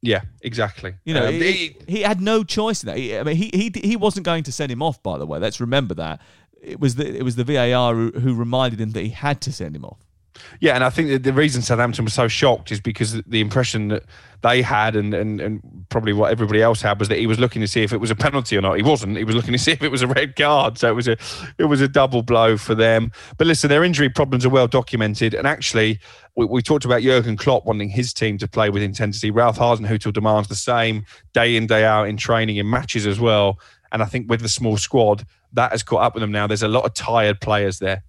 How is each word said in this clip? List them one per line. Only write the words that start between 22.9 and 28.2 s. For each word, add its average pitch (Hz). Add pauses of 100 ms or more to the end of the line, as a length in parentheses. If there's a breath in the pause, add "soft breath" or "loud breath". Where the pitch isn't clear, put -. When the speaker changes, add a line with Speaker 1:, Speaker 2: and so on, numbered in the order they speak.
Speaker 1:
But -
listen, 156
their 147
injury 147
problems 131
are 127
well 127
documented. 113
And -
actually, 113 (360 loud breath)
we, 120
we 117
talked 147
about 123
Jurgen 120
Klopp 127
wanting 104
his 120
team 107